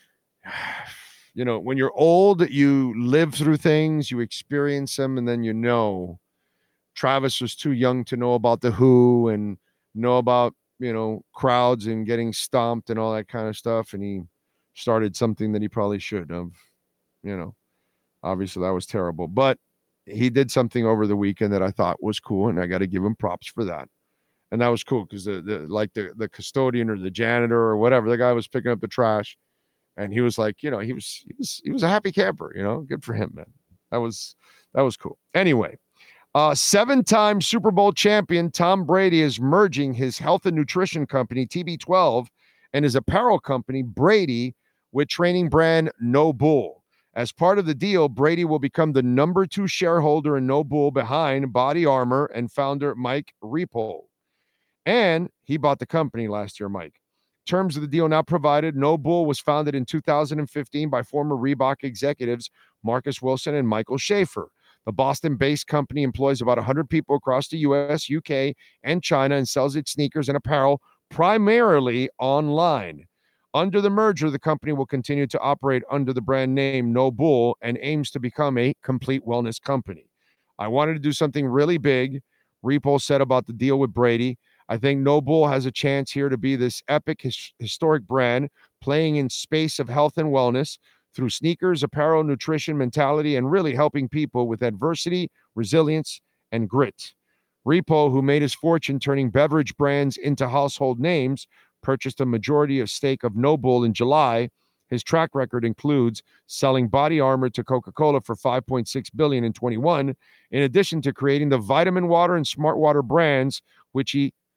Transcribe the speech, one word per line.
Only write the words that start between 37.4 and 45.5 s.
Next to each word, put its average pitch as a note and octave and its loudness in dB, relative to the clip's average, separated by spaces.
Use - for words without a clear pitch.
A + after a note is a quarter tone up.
Super G#3 0
Bowl G3+ 4
champion F3 2
Tom F3+ 2
Brady F3+ 4
is C3 0
merging C#3+ 2
his B2 -4
health F3 0
and F3 0
nutrition D#3 -2
company, B2+ -2
T F3+ -6
B E3 -8
twelve, D3 0
and D3 2
his B2 2
apparel G3 2
company, C3 -4
Brady, B2+ 0
with C#3+ 0
training F3 0
brand D#3+ 4